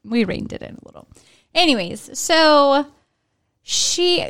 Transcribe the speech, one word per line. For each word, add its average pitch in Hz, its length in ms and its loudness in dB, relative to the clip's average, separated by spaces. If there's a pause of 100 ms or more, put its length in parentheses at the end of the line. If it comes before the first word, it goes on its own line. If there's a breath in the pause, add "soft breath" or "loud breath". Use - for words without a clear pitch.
we 226 200 -2
reined - 280 -8
it - 100 -12
in - 200 -16
a - 20 -20
little. - 220 -20 (480 soft breath)
Anyways, 262 640 -2
so 294 680 4 (760)
she, - 680 -2